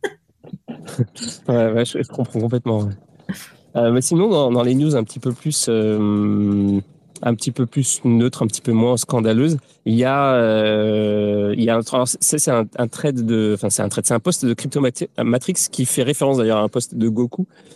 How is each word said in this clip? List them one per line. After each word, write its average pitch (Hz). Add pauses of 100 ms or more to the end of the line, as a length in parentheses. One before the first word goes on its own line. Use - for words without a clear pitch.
(1500)
Ouais, 113
ouais, 117
je, 147
je 131
comprends 120
complètement, 117
ouais. 101 (840)
Euh, 117
mais 127
sinon, 170
dans, 147
dans 120
les 123
news 147
un 113
petit 113
peu 127
plus, -
euh, 104 (420)
un 120
petit 123
peu 127
plus -
neutres, 120
un 117
petit -
peu 117
moins 117
scandaleuses, 120 (280)
il 110
y 120
a, 139
euh, 107
il 120
y 113
a 113
un, 117 (120)
alors, 127
c'est, -
c'est 147
un, 113 (100)
un 120
thread 127
de, 110
enfin, 101
c'est -
un 101
thread, 101
c'est 123
un 113
post 175
de 120
Crypto 139
Mati-, 135 (140)
Matrix 123
qui 127
fait -
référence 139
d'ailleurs 110
à 104
un 107
post -
de 113
Goku, 120 (300)